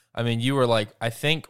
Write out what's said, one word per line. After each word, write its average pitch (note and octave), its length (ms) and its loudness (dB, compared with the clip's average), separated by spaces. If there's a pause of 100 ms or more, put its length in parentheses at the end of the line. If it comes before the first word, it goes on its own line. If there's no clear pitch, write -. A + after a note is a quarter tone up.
(120)
I A#2 120 -6
mean, A#2 160 0
you C3+ 160 0
were, C3 100 4
like, A2 220 2 (120)
I A#2 100 -2
think D3+ 400 -2